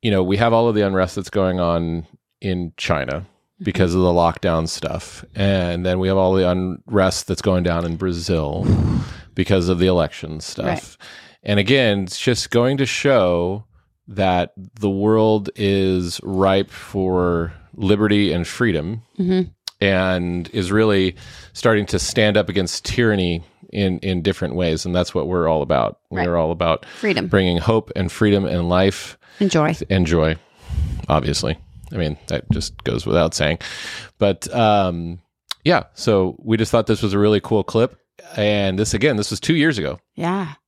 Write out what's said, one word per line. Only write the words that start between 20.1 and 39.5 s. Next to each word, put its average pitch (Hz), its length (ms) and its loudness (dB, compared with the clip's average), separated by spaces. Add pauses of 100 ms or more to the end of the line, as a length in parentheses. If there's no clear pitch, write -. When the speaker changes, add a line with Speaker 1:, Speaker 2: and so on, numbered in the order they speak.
Speaker 1:
is 95 180 -2
really 101 440 2 (360)
starting 107 340 0
to 98 120 -2
stand 104 400 2
up 92 100 0
against 92 380 -4
tyranny 92 560 0 (300)
in, 95 260 0
in 92 240 -2
different 80 320 -2
ways. 82 320 0
And 90 80 -2
that's 90 200 0
what 78 140 0
we're 87 200 0
all 80 140 2
about. 64 380 0 (100)
Speaker 2:
Right. 87 160 -4
Speaker 1:
We're 85 120 0
all 80 120 0
about 85 360 0
Speaker 2:
Freedom. 143 420 -2
Speaker 1:
bringing 90 300 4
hope 110 360 0
and 92 160 -2
freedom 101 360 2
and 87 240 -2
life. 95 480 0 (200)
Speaker 2:
And 196 120 2
joy. 156 240 2 (160)
Speaker 1:
And 95 160 4
joy, 80 300 2 (720)
obviously. 76 500 0 (340)
I - 40 -8
mean, 78 200 -2 (120)
that 71 240 -6
just - 320 -6
goes 58 220 -4
without 80 280 2
saying. 76 240 0 (600)
But, 98 360 -2
um, 92 640 0 (460)
yeah, 160 200 2 (100)
so 95 440 2
we 110 180 -2
just 110 140 0
thought 113 160 2
this 110 160 0
was 98 120 -2
a 101 40 2
really 104 220 4
cool 104 240 0
clip. - 340 -2 (380)
And 104 420 0
this, 110 160 -2
again, 117 220 0
this 104 140 -4
was 101 100 -6
two 170 160 0